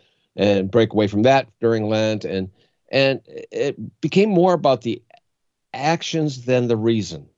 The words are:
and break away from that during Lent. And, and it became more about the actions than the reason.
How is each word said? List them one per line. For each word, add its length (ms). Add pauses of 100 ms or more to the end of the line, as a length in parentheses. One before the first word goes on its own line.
(360)
and 360
break 220
away 140
from 160
that 240 (120)
during 300
Lent. 340
And, 260 (400)
and 360
it 760
became 280
more 240
about 280
the 200 (720)
actions 720
than 220
the 100
reason. 500 (100)